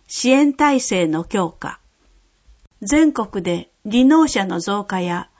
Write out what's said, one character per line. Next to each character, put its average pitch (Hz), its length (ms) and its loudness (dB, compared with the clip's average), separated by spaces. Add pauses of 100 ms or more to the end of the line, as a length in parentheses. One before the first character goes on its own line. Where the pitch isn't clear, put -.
支 - 240 -2
援 277 240 4
体 285 260 2
制 180 280 -2
の 160 160 -4
強 180 260 -4
化。 - 300 -14 (1040)
全 294 300 2
国 202 300 -8
で 175 280 -6 (140)
離 233 200 2
農 311 240 6
者 202 160 -2
の 175 160 -4
増 202 240 -4
加 190 160 -6
や 175 280 -6 (120)